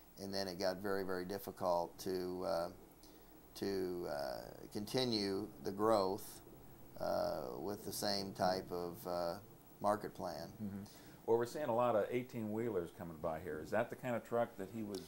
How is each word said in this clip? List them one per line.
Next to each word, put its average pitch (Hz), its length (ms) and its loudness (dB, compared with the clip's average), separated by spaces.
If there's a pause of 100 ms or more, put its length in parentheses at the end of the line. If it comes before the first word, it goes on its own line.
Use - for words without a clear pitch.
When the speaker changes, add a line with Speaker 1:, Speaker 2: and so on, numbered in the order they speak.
(220)
Speaker 1:
and 98 120 -4
then 98 140 0
it 87 100 -4
got 92 200 2
very, 98 260 0
very 92 220 0
difficult 92 760 0
to, 92 480 0
uh, 87 200 2 (880)
to, 92 540 0
uh, 67 320 -2 (300)
continue 104 760 2 (180)
the 104 60 -2
growth, 101 680 4 (600)
uh, 87 400 2 (180)
with 101 260 -4
the 98 80 -4
same 101 380 0
type 95 400 2
of, 87 240 -2 (100)
uh, 87 280 2 (480)
market 104 340 2
plan. 87 320 -4 (160)
Speaker 2:
Mm-hmm. 98 200 -6 (420)
Well, 113 120 8
we're 120 80 4
seeing 151 200 -2
a 120 100 2
lot 120 200 6
of 101 140 6
eighteen-wheelers 110 880 0
coming 85 240 -6
by 80 200 0
here. 78 220 -4
Is 78 80 -8
that 110 180 2
the 120 60 -8
kind 123 200 -2
of 107 100 -4
truck 120 320 2
that 95 160 -4
he 113 100 -4
was 101 240 -4